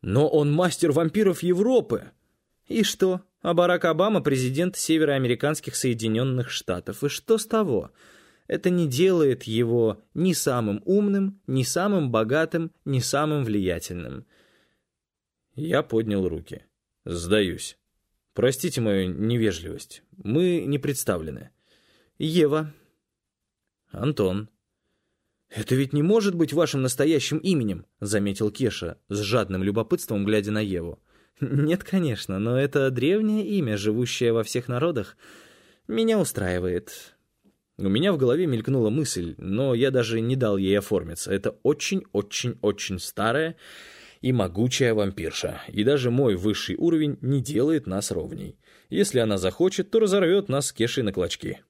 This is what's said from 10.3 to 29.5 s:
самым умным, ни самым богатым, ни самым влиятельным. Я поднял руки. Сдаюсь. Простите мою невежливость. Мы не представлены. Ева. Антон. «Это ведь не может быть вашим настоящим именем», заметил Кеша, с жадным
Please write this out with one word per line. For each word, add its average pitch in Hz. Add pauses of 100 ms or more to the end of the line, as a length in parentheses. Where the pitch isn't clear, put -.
самым 120
умным, 196
ни 131
самым 170
богатым, 156 (140)
ни 135
самым 147
влиятельным. 90 (1300)
Я 147
поднял 107
руки. 80 (400)
Сдаюсь. 87 (600)
Простите 131
мою 98
невежливость. 95 (200)
Мы 165
не 143
представлены. 95 (720)
Ева. 156 (1160)
Антон. 107 (1000)
«Это 110
ведь 135
не 147
может 202
быть 165
вашим 143
настоящим 143
именем», 113 (120)
заметил 101
Кеша, 95 (100)
с 101
жадным 98